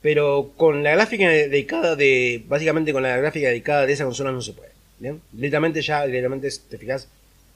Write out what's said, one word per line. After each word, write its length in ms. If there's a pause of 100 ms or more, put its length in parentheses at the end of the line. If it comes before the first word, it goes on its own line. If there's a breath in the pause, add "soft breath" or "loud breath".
Pero 560
con 260
la 80
gráfica 380
dedicada 680
de, 540
básicamente 440
con 120
la 120
gráfica 300
dedicada 400
de 60
esa 120
consola 280
no 100
se 120
puede, 180 (260)
¿bien? 320
Directamente 520
ya, 220
directamente, 460
si 120
te 160
fijas, 280 (500)